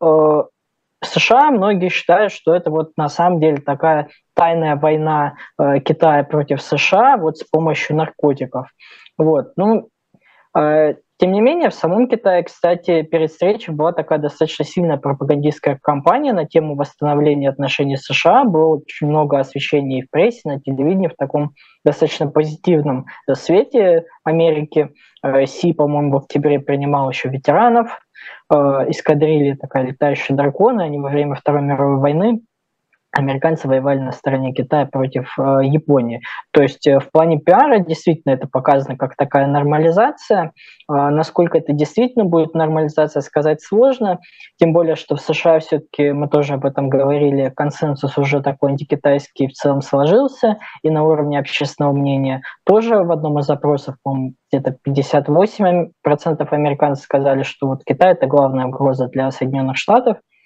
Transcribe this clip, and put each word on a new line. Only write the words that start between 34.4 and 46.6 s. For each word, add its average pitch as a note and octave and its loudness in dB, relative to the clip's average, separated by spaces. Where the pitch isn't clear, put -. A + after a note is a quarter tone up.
Китая C3+ -2
против, C3+ -6
э, C3+ 0
Японии. C3+ 0
То D3 6
есть, - -2
э, C#3 6
в - -8
плане D#3+ 4
пиара A#3 4
действительно D#3+ -2
это C3+ -4
показано C#3 0
как C3+ -8
такая C#3 0
нормализация. E3 0
А C#3+ 0
насколько D#3+ 0
это D#3 -4
действительно A3 -2
будет E3 0
нормализация, D#3 -2
сказать D3+ -2
сложно. A3 0
Тем E3 4
более, E3 2
что - -6
в C#3+ -8
С - -4
Ш D#3+ 2
А - 4
всё-таки, D3 -2
мы C#3+ -4
тоже D3 0
об C3+ -4